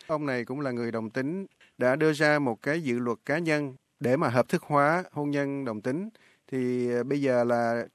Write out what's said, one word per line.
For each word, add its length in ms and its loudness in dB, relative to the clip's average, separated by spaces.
ông 180 -4
này 200 -4
cũng 140 -6
là 120 -4
người 200 -4
đồng 180 -4
tính, 360 -4
đã 180 4
đưa 180 4
ra 260 4
một 220 -2
cái 200 -2
dự 180 -2
luật 260 -2
cá 120 0
nhân 380 -2
để 180 2
mà 120 2
hợp 200 2
thức 140 0
hóa 480 2
hôn 200 -4
nhân 340 -2
đồng 160 -4
tính. 280 -4
Thì, 400 0
à, 120 0
bây 180 -2
giờ 220 4
là 400 0